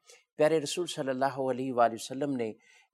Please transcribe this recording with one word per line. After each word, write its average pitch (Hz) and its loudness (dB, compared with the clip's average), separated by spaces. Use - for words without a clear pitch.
پیارے 151 4
رسول 156 -4
صلی 143 -6
اللہ 135 0
علیہ 127 -4
وآلہ 117 4
وسلم 135 -4
نے 113 -2